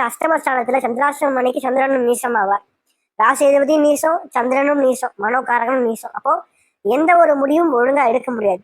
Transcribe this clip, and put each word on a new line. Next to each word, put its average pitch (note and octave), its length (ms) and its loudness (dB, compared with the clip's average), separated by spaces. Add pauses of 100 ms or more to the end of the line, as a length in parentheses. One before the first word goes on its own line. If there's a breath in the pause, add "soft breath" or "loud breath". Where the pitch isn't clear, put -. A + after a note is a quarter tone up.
அஷ்டமஸ்தானத்துல C4 760 -2
சந்திராஷ்டிரமம் C#4 560 -2
அன்னைக்கு B3 240 -2
சந்திரனும் C4 440 0
நீசம் A#3+ 320 -2
ஆவார். G3 220 0 (560)
ராசி C4 300 2
அதிபதி C#4 260 2 (100)
நீசம், D4+ 320 0 (200)
சந்திரனும் C#4 480 0
நீசம், B3+ 280 -2 (100)
மனோகாரகனும் A#3+ 640 0
நீசம். - 280 -8
அப்போ C#4 160 -2 (520)
எந்த D4 260 2 (100)
ஒரு D#4 200 4
முடிவும் D4+ 360 2
ஒழுங்கா C4+ 340 2
எடுக்க B3+ 240 -4
முடியாது, G3+ 280 -2